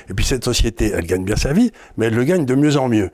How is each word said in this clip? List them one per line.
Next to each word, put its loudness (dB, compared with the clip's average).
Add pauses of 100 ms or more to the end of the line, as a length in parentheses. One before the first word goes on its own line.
et -10
puis 0
cette -2
société, 0
elle -4
gagne -2
bien -2
sa 0
vie, 2 (260)
mais 0
elle 0
le 2
gagne 0
de 0
mieux 2
en 0
mieux. 2